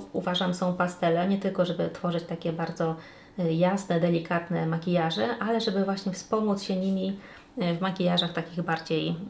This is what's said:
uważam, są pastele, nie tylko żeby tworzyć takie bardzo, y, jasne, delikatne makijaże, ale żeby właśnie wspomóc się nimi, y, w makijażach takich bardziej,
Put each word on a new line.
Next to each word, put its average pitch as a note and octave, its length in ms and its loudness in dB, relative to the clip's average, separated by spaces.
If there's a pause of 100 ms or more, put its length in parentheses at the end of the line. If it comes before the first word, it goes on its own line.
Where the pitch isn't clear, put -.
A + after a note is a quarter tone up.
(140)
uważam, F3+ 400 0
są F3+ 200 0
pastele, F3 540 2
nie G3 100 4
tylko F#3+ 280 0
żeby E3+ 280 -2
tworzyć E3+ 300 -2
takie E3 300 -4
bardzo, E3 420 -2 (440)
y, E3 140 2
jasne, F3+ 460 2
delikatne E3+ 640 2
makijaże, E3 640 2 (120)
ale A3 220 0
żeby G3 240 2
właśnie G3 260 -2
wspomóc G#3 520 0
się F#3+ 120 -2
nimi, F#3+ 420 0 (440)
y, F3 120 2
w E3+ 80 -2
makijażach F3 520 2
takich E3+ 280 -4
bardziej, E3 540 0 (140)